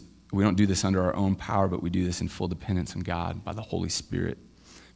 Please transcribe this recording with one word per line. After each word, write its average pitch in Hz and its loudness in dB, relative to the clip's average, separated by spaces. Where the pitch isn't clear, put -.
we 98 4
don't 101 4
do 104 6
this 95 2
under 95 4
our 90 2
own 98 2
power, 98 2
but 87 -2
we 87 -2
do 90 2
this 87 -2
in 87 -2
full 92 -4
dependence 90 -2
on 92 -4
God 87 -4
by 85 -6
the 107 -8
Holy 90 -4
Spirit. - -4